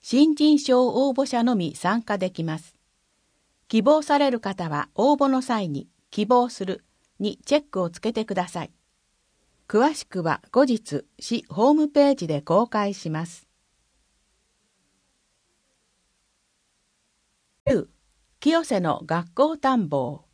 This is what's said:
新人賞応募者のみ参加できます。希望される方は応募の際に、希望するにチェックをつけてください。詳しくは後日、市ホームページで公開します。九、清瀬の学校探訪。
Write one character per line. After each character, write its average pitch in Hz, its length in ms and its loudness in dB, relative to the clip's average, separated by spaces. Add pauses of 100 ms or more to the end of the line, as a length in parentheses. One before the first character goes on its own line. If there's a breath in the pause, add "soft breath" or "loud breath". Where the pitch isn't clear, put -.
新 294 340 4
人 302 240 4
賞 254 480 2
応 269 60 0
募 277 120 0
者 233 180 -2
の 247 120 2
み 175 200 -4
参 220 280 -2
加 208 140 -4
で 185 120 -4
き 170 140 -8
ま 160 160 -6
す。 - 160 -20 (920)
希 220 160 2
望 302 180 4
さ 294 160 0
れ 277 120 2
る 240 120 -4
方 190 260 -8
は 147 280 -6
応 277 200 4
募 285 120 0
の 262 140 0
際 214 280 -4
に、 143 180 -8 (220)
希 208 160 -4
望 247 240 2
す - 160 -10
る - 180 -8 (360)
に 208 260 -6
チ 285 120 2
ェ - 40 4
ッ 294 80 -20
ク 190 120 -4
を 175 80 -2
つ 170 120 -16
け 226 100 -4
て 220 140 -6
く 202 100 -8
だ 180 140 -4
さ 165 160 -10
い。 - 60 -20 (960)
詳 262 260 2
し - 120 -12
く 185 160 -6
は 160 200 -2 (100)
後 277 140 4
日、 214 400 -4 (120)
市 - 300 -6
ホ 220 240 2
ー - 20 6
ム 302 140 2
ペ 294 220 4
ー 269 60 2
ジ 180 120 -8
で 147 140 -2
公 202 260 2
開 202 260 -4
し 175 160 -10
ま 156 160 -6
す。 - 220 -20 (4000)
九、 226 240 2 (520)
清 330 240 2
瀬 202 160 0
の 160 240 -2
学 170 280 -4
校 302 240 0
探 254 300 0
訪。 135 460 -6